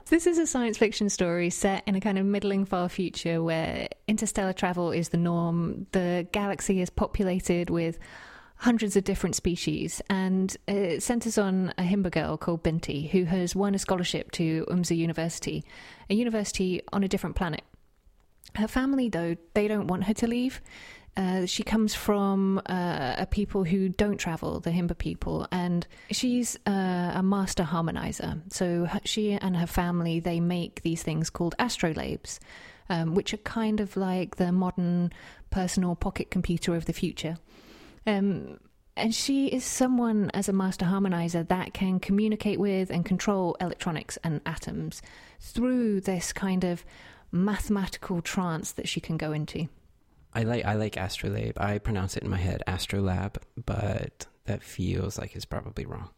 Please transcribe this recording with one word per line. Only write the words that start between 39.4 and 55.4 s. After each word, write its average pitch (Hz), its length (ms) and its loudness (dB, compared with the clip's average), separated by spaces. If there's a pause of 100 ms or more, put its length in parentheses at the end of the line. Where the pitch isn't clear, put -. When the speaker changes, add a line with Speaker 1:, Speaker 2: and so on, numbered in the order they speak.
Speaker 1:
is 254 160 0
someone, 240 720 2
as 196 140 0
a 202 40 2
master 190 340 2
harmonizer, 170 640 2
that 180 260 0
can 185 260 2
communicate 208 580 2
with 190 320 2
and 175 140 0
control 185 560 2
electronics - 640 -4
and 156 220 0
atoms - 560 -6 (380)
through 240 600 0
this 190 320 -2
kind 190 320 0
of 175 200 -2 (460)
mathematical 190 880 0
trance 175 520 -2
that - 160 -8
she - 120 -4
can 160 160 -4
go 156 160 -2
into. 151 360 -4 (680)
Speaker 2:
I 117 80 0
like, 113 220 2
I 104 100 2
like 107 220 0
astrolabe. 107 640 -4
I 104 200 0
pronounce 98 380 -2
it - 60 -4
in - 80 -4
my 95 80 0
head 90 280 0
astrolab, 95 720 0 (280)
but 104 640 -4 (200)
that - 160 -2
feels 92 560 -2
like - 180 -10
it's 95 80 -10